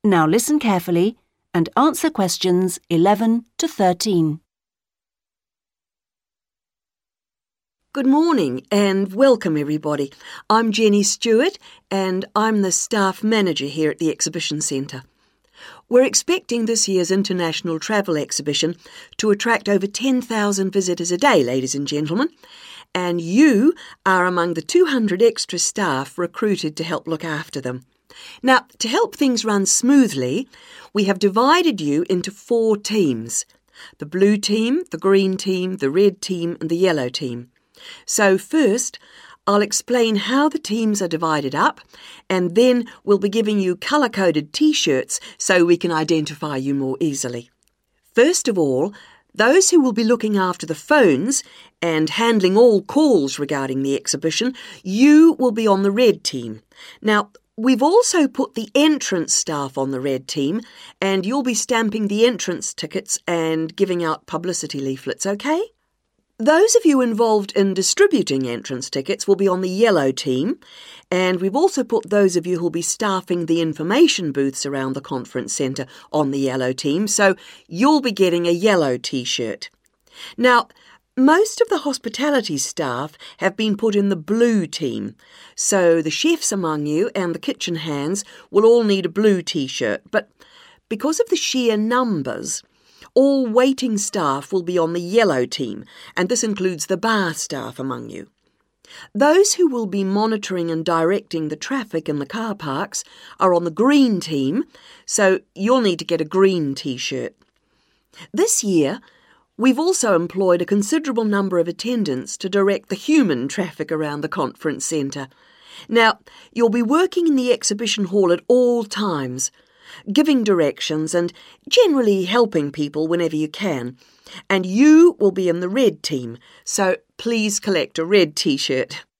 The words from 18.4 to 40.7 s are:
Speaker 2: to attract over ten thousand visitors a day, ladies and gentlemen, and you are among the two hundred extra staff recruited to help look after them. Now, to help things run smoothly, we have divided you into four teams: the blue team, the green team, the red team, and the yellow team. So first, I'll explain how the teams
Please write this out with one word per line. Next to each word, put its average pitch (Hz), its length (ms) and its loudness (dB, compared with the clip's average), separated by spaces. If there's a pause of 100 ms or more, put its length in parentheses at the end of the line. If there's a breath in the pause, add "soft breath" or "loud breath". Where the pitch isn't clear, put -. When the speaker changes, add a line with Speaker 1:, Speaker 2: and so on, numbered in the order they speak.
Speaker 2:
to 214 120 0
attract 208 380 0
over 202 180 0
ten 254 360 -2
thousand 202 480 -2
visitors 180 420 -2
a 175 60 -2
day, 214 260 4
ladies 131 300 -4
and 143 120 -6
gentlemen, 156 440 -2 (640 loud breath)
and 175 260 -2
you 240 540 4 (320 loud breath)
are 185 180 4
among 175 300 0
the 165 80 -6
two 349 240 4
hundred 220 360 -2
extra 226 360 -4
staff 147 580 -4
recruited 175 600 -4
to 165 60 -6
help 165 220 -6
look 160 200 -8
after 151 340 -8
them. 127 240 -8 (580 loud breath)
Now, 254 220 4 (140)
to 226 100 -4
help 392 260 -2
things 247 300 0
run 202 220 0
smoothly, 208 840 2 (460 loud breath)
we 208 100 0
have 185 160 0
divided 247 600 2
you 147 280 0
into 185 240 -2
four 226 440 0
teams: 147 680 -2 (540 loud breath)
the 151 80 -12
blue 196 320 2
team, 226 520 -2
the 165 80 -10
green 190 380 2
team, 185 400 -4
the 139 140 -2
red 190 320 2
team, 170 380 -6
and 160 80 -6
the 170 80 -2
yellow 156 340 0
team. 123 400 -10 (560 loud breath)
So 196 300 2
first, 247 640 0 (480 loud breath)
I'll 208 160 2
explain 226 540 0
how 262 320 0
the 302 100 -2
teams 214 420 -2